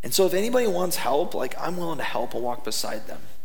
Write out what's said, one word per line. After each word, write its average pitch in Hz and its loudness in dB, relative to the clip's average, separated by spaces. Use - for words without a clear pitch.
And - -2
so 190 6
if 170 2
anybody 233 2
wants 180 2
help, 143 2
like, - -2
I'm 170 -2
willing 165 -2
to 120 -4
help 120 -2
and 117 -2
walk 120 -2
beside - -2
them. - -4